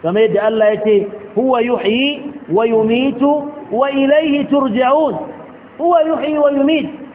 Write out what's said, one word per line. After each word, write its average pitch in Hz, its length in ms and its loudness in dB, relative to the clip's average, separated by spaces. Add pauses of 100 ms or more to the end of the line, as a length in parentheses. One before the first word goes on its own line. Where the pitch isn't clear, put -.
Kamar 190 200 0
yadda 202 220 2
Allah 220 300 2
ya 214 100 -6
ce, 202 220 2 (280)
"Huwa 247 280 0
yuhyi 247 580 0 (320)
wa 226 140 2
yumitu 254 840 0 (240)
wa 269 180 0
ilayhi 285 540 2
turja'un." 269 720 2 (640)
Huwa 339 240 4
yuhyi 302 360 -2
wa 294 140 4
yumit 285 360 0 (260)